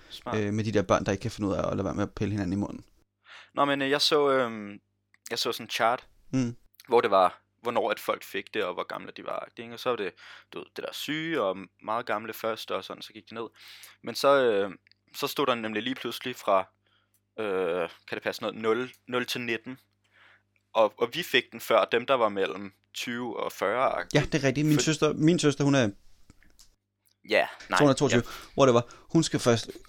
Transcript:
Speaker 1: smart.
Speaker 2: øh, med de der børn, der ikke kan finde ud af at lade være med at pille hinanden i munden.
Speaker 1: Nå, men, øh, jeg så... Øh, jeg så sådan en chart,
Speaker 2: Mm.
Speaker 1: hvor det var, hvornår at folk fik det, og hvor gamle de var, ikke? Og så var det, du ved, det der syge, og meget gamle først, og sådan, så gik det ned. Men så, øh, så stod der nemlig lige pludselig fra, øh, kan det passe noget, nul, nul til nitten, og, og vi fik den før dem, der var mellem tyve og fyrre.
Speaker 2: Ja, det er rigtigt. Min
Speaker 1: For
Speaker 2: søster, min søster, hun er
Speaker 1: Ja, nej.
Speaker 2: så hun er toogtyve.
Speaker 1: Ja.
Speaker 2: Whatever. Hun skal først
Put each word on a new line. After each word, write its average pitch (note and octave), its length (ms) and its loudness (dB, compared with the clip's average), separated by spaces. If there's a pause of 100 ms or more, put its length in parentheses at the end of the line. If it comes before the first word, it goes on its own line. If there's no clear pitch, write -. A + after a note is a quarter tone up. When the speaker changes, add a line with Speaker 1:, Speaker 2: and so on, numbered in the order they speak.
Speaker 1:
smart. - 280 -8
Speaker 2:
øh, G#2 160 -2
med G#2+ 100 -2
de A2 80 -2
der G2+ 100 2
børn, F#2+ 240 2
der A2 60 0
ikke F#2+ 100 -2
kan A#2 100 -6
finde G#2 180 -4
ud F#2+ 60 0
af F2 160 -2
at G2 60 -2
lade G2 80 -2
være F2 100 -2
med G2+ 80 -2
at F#2+ 80 -4
pille G2 200 -4
hinanden G2 220 -2
i - 20 0
munden. - 280 -4 (720)
Speaker 1:
Nå, C#3 100 2
men, C#3 160 0
øh, C3+ 80 0
jeg C#3+ 120 2
så... D3 300 4
Øh, A2 480 -2 (520)
jeg A#2 80 -4
så A#2+ 120 -2
sådan A2+ 140 -10
en - 40 -16
chart, A#2+ 380 0 (260)
Speaker 2:
Mm. A#2+ 220 0 (320)
Speaker 1:
hvor A#2 140 6
det A2+ 100 0
var, F#2 280 4 (220)
hvornår A2+ 300 0
at G#2+ 80 -2
folk G#2 240 -4
fik - 300 -10
det, G#2+ 100 -2
og F2+ 100 -4
hvor F2+ 140 -6
gamle G2+ 300 -10
de F#2+ 60 -14
var, - 340 -8
ikke? A#2 160 -14
Og A#2 60 -14
så C3 100 -4
var A#2+ 60 0
det, G2 160 -4 (420)
du - 60 -12
ved, - 60 -10 (100)
det - 80 -8
der - 100 -10
syge, D#3 480 -4
og F#2+ 140 0 (280)
meget A2+ 220 -4
gamle A2 280 -4
først, - 380 -6
og F#2+ 120 -4
sådan, - 180 -12
så - 120 -16
gik G#2+ 100 -20
det - 80 -20
ned. A2+ 160 -10 (560)
Men A#2 120 -8
så, C#3 280 6
øh, G2+ 280 4 (440)
så C#3+ 120 -4
stod C#3+ 180 -2
der B2+ 100 2
nemlig A2 280 -4
lige B2+ 120 -6
pludselig B2 400 -10
fra, F#2+ 320 2 (720)
øh, F2+ 500 -2 (180)
kan - 80 -8
det G#2 80 -10
passe - 180 -4
noget, A2 160 -6
nul, A2+ 340 -2 (160)
nul B2 180 -2
til B2 160 -6
nitten, A#2+ 360 -6 (960)
og, A2 240 4
og A#2 160 0
vi E3 100 -4
fik B2 280 2
den A2+ 100 -14
før G2+ 240 4
dem, A#2 200 0
der C#3 80 2
var A#2 160 4
mellem G2 440 -4 (200)
tyve A#2+ 460 -6
og - 120 -4
fyrre. A2+ 600 0
Speaker 2:
Ja, C#3+ 180 4
det - 120 2
er C#3 40 2
rigtigt. C#3+ 200 0
Min D3+ 100 4
Speaker 1:
For - 60 2
Speaker 2:
søster, D#3 300 2
min D#3+ 260 4
søster, D3 240 2
hun C#3 120 4
er A#2+ 140 4 (1400)
Speaker 1:
Ja, G3+ 180 4 (220)
nej. F#2 80 2
Speaker 2:
så D3 60 6
hun C#3+ 60 8
er C3+ 40 6
toogtyve. B2 320 4
Speaker 1:
Ja. - 360 -6
Speaker 2:
Whatever. A#2+ 200 8 (300)
Hun D#3+ 120 4
skal - 160 -2
først A#2 320 2 (180)